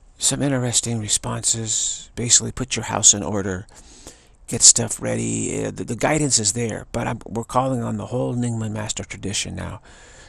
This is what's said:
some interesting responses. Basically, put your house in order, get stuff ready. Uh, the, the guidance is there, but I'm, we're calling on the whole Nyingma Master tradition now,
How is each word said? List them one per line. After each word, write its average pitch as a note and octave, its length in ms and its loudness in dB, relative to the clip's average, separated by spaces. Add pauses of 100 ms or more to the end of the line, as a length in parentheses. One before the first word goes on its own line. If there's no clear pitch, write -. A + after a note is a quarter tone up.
(160)
some - 260 0
interesting B2 560 0
responses. A2+ 1160 -2
Basically, A#2 340 2
put - 260 -4
your A2 100 -4
house G#2+ 260 4
in G2+ 100 0
order, F#2+ 440 -2 (800)
get - 160 0
stuff - 400 6
ready. A2+ 640 0
Uh, G#2+ 40 -2
the, G2+ 140 -8
the A#2 120 -4
guidance D3 420 4
is G#2+ 160 2
there, A#2 380 -2
but B2 140 -2
I'm, B2 200 -2
we're A2 180 -4
calling B2+ 380 2
on A2+ 160 -2
the G2+ 80 -4
whole B2+ 280 0
Nyingma A#2 380 0
Master G#2+ 320 -4
tradition G2+ 500 -4
now, F2+ 280 -8 (460)